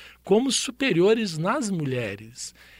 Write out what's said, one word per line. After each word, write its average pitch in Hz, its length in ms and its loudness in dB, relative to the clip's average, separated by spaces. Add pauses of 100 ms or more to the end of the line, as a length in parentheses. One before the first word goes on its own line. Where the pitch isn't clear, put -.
(260)
como 240 260 4
superiores 208 840 0
nas 214 320 -2
mulheres. 123 840 -6 (260)